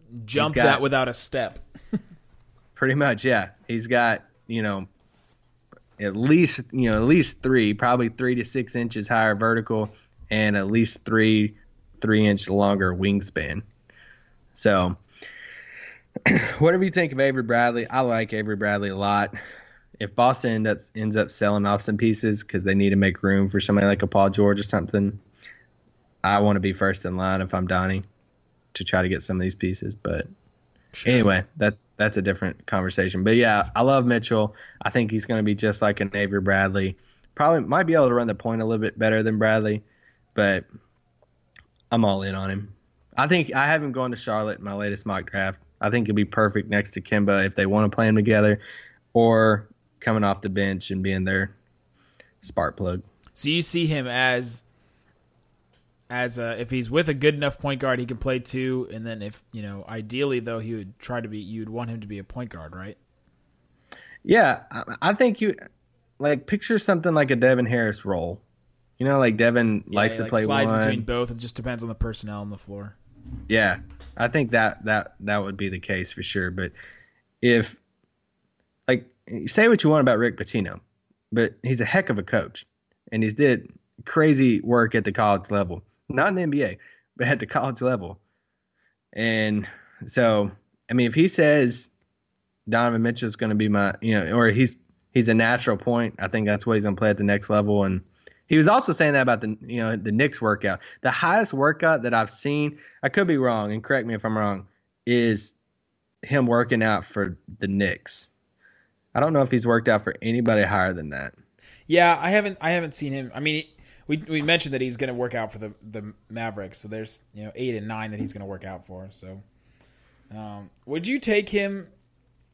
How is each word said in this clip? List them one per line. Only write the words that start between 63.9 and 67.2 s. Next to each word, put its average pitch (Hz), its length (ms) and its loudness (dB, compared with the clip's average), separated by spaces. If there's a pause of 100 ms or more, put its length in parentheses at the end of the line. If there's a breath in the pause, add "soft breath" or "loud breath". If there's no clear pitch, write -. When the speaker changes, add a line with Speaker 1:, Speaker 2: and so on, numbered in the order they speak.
Speaker 2:
Yeah, 180 380 4 (100)
I, 120 120 -12 (180)
I 190 120 2
think 220 280 2
you, 214 120 0 (640)
like, 143 300 0
picture 208 320 0
something 170 340 0
like 143 180 4